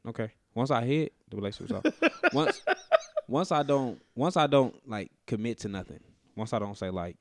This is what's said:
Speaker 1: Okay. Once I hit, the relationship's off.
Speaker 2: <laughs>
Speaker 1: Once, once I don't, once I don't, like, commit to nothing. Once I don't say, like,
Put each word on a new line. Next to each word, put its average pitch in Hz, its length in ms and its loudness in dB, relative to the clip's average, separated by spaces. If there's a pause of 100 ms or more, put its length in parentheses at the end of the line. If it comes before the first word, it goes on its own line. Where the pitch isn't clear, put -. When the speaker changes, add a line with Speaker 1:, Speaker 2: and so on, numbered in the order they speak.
Speaker 1:
Okay. 113 240 -6 (240)
Once 131 160 2
I 120 140 4
hit, 147 300 2 (160)
the 101 80 -8
relationship's 101 340 -4 (140)
off. - 240 2 (140)
Speaker 2:
<laughs> 349 100 4
Speaker 1:
Once, - 260 2 (640)
once 160 260 0
I 147 100 4
don't, 139 360 0 (160)
once 156 220 0
I 156 100 4
don't, 139 280 4 (120)
like, 104 240 -8 (160)
commit 113 340 -4
to 107 80 -6
nothing. 92 320 -8 (360)
Once 110 160 -6
I 117 60 2
don't 101 180 -4
say, 95 140 -4
like, 87 300 -6